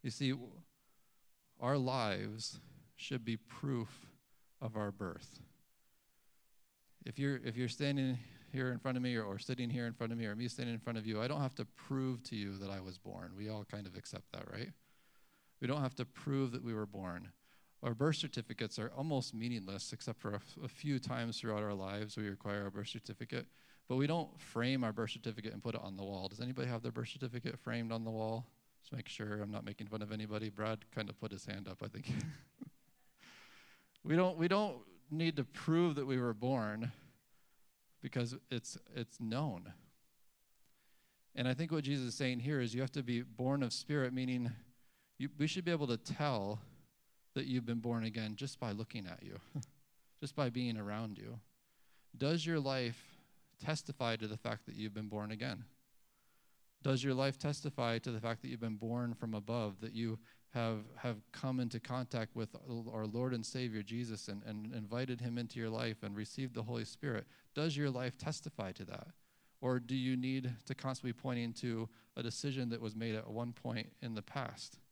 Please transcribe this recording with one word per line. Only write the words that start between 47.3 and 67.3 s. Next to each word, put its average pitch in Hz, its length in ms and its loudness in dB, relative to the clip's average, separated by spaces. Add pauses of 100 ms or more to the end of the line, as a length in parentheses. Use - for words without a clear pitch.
that 135 100 2
you've 127 200 2
been 117 140 2
born 117 240 2
again 110 320 0
just 139 240 -6
by 113 120 0
looking 104 340 -2
at 87 160 -8
you, 98 160 -8 (180)
<laughs> 131 60 0 (580)
just 143 160 -6
by 135 140 4
being 120 280 0
around 104 400 -2
you. 113 220 -8 (800)
Does 151 280 4
your 165 140 4
life 131 580 2 (420)
testify 139 560 2
to 110 120 -2
the 110 100 -2
fact 113 280 -2
that 110 100 -8
you've 104 180 -2
been 107 160 -4
born 107 220 -2
again? 110 340 -4 (1160)
Does 135 220 4
your 135 100 2
life 135 240 4
testify 135 600 0
to 123 120 -2
the 110 80 0
fact 113 220 -2
that 131 80 -6
you've 120 100 -4
been 110 180 -2
born 117 360 0
from 113 200 -2
above, 107 480 0
that 113 120 -6
you 113 260 0 (340)
have, 113 260 2 (160)
have 117 220 -2 (160)
come 131 260 0
into 120 200 0
contact 123 560 -2
with 113 200 -2 (380)
our 107 120 0
Lord 123 280 2
and 113 120 0
Savior 117 380 -2
Jesus 113 460 -4
and, 101 160 -4
and 107 280 -4
invited 117 460 -2
him 120 180 0
into 117 220 -2
your 113 100 2
life 110 340 2
and 104 120 -2
received 117 400 -2
the 117 80 0
Holy 117 220 0
Spirit? 123 420 -2 (260)